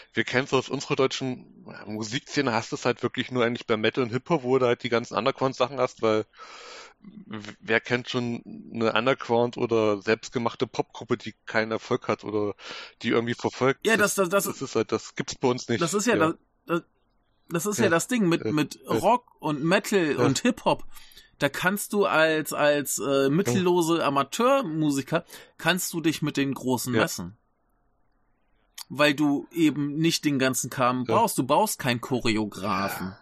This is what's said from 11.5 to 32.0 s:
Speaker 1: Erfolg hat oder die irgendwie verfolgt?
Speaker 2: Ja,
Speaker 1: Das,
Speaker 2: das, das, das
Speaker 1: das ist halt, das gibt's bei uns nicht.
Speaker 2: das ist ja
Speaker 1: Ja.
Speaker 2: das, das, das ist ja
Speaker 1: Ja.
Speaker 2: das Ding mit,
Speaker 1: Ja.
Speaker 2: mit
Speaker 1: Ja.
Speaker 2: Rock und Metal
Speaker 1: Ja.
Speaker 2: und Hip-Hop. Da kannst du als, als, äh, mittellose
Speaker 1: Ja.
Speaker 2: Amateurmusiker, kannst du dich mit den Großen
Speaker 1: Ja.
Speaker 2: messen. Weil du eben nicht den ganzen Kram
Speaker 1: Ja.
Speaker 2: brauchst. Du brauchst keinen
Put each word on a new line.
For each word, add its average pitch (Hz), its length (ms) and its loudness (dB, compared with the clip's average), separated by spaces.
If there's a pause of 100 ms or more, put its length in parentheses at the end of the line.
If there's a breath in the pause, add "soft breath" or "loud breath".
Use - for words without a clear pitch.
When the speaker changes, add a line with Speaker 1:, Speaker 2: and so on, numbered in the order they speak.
Speaker 1:
Erfolg - 340 -4
hat 110 160 -2
oder 104 320 -4 (480 loud breath)
die 113 60 -4
irgendwie 120 260 0
verfolgt? - 520 -2
Speaker 2:
Ja, 220 100 4
Speaker 1:
Das, 202 180 2
Speaker 2:
das, 190 140 0
das, 196 160 0
das - 140 -6
Speaker 1:
das - 120 -10
ist - 60 -2
halt, 110 160 0
das - 240 -4
gibt's - 180 -8
bei - 140 0
uns 123 200 -2
nicht. 117 140 0
Speaker 2:
das 170 120 -2
ist 208 120 -2
ja 233 100 4
Speaker 1:
Ja. 160 120 4
Speaker 2:
das, 170 60 -4 (320)
das, 170 160 -2 (680)
das 170 180 -2
ist 208 120 -2
ja 226 60 2
Speaker 1:
Ja. 185 60 4
Speaker 2:
das 165 160 2
Ding 220 220 2
mit, 165 160 2
Speaker 1:
Ja. 147 80 -2
Speaker 2:
mit 151 320 0
Speaker 1:
Ja. - 80 -4
Speaker 2:
Rock 196 320 2 (160)
und 151 240 -4
Metal 175 540 2
Speaker 1:
Ja. 123 60 4
Speaker 2:
und 127 160 2
Hip-Hop. - 440 0 (560 loud breath)
Da - 80 2
kannst - 440 -2
du 202 140 2
als, 156 460 2
als, 147 480 2
äh, 139 280 2
mittellose 175 680 2
Speaker 1:
Ja. 120 80 0
Speaker 2:
Amateurmusiker, 156 1160 0 (340 loud breath)
kannst 175 340 -2
du 170 80 -6
dich 156 220 0
mit 147 140 -2
den 139 180 0
Großen 123 400 -2
Speaker 1:
Ja. 110 80 4
Speaker 2:
messen. 92 340 -4 (1500)
Weil 143 260 2
du 143 360 0
eben 147 460 0
nicht 165 280 0
den 143 140 2
ganzen 131 320 0
Kram 127 380 0
Speaker 1:
Ja. 113 80 4
Speaker 2:
brauchst. 226 200 2
Du - 80 2
brauchst 165 360 2
keinen 120 200 0